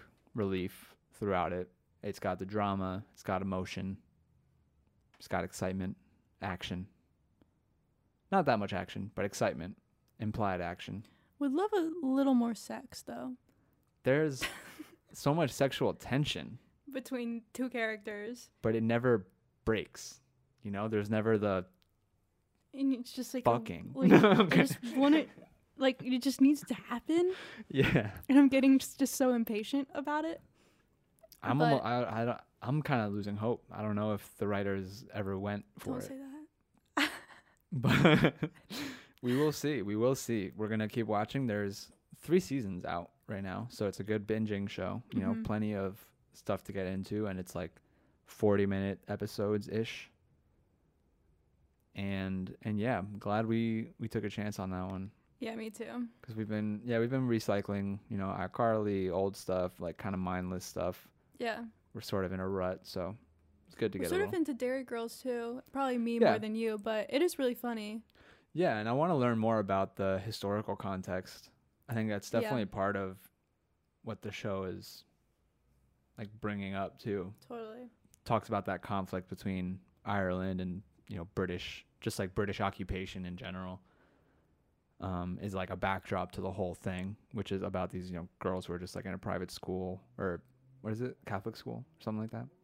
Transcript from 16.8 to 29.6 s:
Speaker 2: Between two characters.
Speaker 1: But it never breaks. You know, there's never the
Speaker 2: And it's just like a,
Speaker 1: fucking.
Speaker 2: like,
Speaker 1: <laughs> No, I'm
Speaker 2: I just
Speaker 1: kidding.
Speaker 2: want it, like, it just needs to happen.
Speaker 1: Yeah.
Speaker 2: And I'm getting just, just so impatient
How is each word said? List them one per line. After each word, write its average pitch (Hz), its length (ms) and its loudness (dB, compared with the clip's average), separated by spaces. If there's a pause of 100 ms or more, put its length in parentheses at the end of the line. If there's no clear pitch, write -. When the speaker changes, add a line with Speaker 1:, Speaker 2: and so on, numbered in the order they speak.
Speaker 2:
Between 240 520 -6 (100)
two 254 160 -4
characters. 220 800 -6 (120)
Speaker 1:
But 113 140 2
it 113 80 2
never 117 440 4 (360)
breaks. - 560 -2 (440)
You 101 80 -8
know, 101 160 -4
there's 104 220 0
never 110 280 4
the 98 280 2 (1080)
Speaker 2:
And 269 200 2
it's 240 200 -6
just 247 200 -8
like 254 140 -2
a, 120 40 8
Speaker 1:
fucking. 120 420 -2
Speaker 2:
like, 262 160 8
Speaker 1:
<laughs> - 120 12
No, 208 100 10
I'm 202 100 8 (100)
Speaker 2:
I - 40 6
just - 260 4
Speaker 1:
kidding. 240 180 -2
Speaker 2:
want 285 160 8
it, - 140 4 (480)
like, 262 260 2
it 254 180 0
just 269 200 2
needs 277 240 8
to - 80 -4
happen. 339 600 0 (360)
Speaker 1:
Yeah. 127 420 4 (180)
Speaker 2:
And 269 80 10
I'm 277 120 12
getting 269 300 8
just, - 200 -8
just 269 160 2
so 254 180 4
impatient 233 600 0